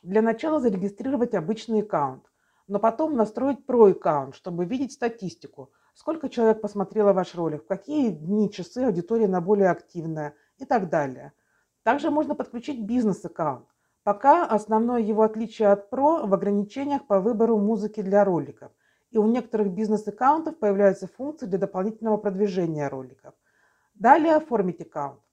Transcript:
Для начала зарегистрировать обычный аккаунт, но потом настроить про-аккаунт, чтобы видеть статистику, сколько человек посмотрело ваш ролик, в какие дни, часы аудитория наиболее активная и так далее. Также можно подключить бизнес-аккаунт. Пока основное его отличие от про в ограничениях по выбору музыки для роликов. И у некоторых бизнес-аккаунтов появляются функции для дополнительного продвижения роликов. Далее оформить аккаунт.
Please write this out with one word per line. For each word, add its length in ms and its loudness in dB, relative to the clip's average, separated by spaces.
Для 200 2
начала 360 0
зарегистрировать 760 -2
обычный 480 -2
аккаунт, 420 -4
но 140 -4
потом 340 0
настроить 500 -2
про-аккаунт, 720 4
чтобы 300 -6
видеть 280 -4
статистику, 800 -10
сколько 340 -8
человек 320 2
посмотрело 520 2
ваш 240 -2
ролик, 260 -4
в 40 -20
какие 440 -2
дни, 400 -2
часы 280 -12
аудитория 500 0
наиболее 420 2
активная 640 -8
и 80 -16
так 260 -2
далее. 420 -4
Также 260 0
можно 240 -2
подключить 500 -10
бизнес-аккаунт. 840 -2
Пока 420 4
основное 560 0
его 220 0
отличие 460 0
от 220 2
про 360 0
в 80 2
ограничениях 720 -4
по 140 2
выбору 380 0
музыки 420 -2
для 240 4
роликов. 480 -4
И 80 0
у 100 4
некоторых 420 0
бизнес-аккаунтов 880 -2
появляются 480 2
функции 400 -12
для 120 -4
дополнительного 580 -4
продвижения 720 -2
роликов. 460 -14
Далее 400 6
оформить 460 -2
аккаунт. 400 -10